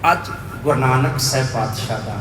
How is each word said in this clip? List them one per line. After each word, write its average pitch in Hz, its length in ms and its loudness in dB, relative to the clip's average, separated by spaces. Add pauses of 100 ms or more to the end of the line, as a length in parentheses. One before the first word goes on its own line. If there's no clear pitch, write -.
(120)
ਅੱਜ - 180 0 (260)
ਗੁਰੂ 143 240 2
ਨਾਨਕ 131 400 2
ਸਾਹਿਬ 127 280 0
ਪਾਤਸ਼ਾਹ 113 520 -2
ਦਾ - 220 -6